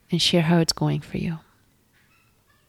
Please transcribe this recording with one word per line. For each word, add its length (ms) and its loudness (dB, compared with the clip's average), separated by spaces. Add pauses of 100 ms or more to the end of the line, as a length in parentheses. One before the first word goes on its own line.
(100)
and 100 0
share 220 2
how 160 4
it's 140 2
going 280 -2
for 180 -10
you. 200 -6 (1300)